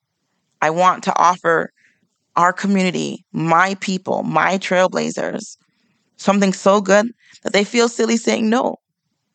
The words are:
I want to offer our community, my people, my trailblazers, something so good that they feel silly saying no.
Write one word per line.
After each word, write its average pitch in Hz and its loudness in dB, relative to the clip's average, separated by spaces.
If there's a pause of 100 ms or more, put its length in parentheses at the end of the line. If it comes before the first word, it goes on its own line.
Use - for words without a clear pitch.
(600)
I 151 2
want 175 0
to - -2
offer 170 0 (640)
our 175 2
community, 180 -2
my 170 2
people, 185 -4
my 165 -2
trailblazers, 180 -4 (600)
something 196 2
so 196 2
good 208 2 (300)
that - -8
they 202 2
feel 233 0
silly 233 0
saying 220 -2
no. 240 -2 (580)